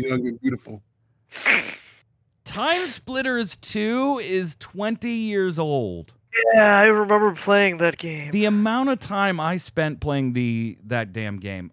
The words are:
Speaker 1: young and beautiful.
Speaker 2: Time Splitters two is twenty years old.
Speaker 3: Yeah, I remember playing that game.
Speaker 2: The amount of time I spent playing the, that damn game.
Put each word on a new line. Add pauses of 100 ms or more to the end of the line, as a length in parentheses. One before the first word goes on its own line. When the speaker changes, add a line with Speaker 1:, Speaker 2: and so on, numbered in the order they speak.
Speaker 1:
young
and
beautiful. (1600)
Speaker 2:
Time
Splitters
two
is
twenty
years
old. (400)
Speaker 3:
Yeah,
I
remember
playing
that
game.
Speaker 2:
The
amount
of
time
I
spent
playing
the,
that
damn
game.